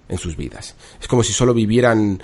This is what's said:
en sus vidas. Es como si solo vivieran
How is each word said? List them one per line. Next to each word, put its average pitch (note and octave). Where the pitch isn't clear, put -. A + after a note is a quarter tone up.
en F2+
sus E2+
vidas. -
Es -
como A#2+
si A2
solo A#2+
vivieran A2+